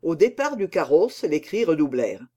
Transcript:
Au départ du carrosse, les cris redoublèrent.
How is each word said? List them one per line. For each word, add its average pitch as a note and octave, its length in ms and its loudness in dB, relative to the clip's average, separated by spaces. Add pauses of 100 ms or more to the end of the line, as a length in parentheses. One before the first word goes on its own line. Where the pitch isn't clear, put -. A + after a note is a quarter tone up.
Au E3 140 -2
départ B3+ 400 2
du G3 140 -4
carrosse, E3 540 0
les D3+ 180 0
cris - 240 -2
redoublèrent. B2+ 600 0 (120)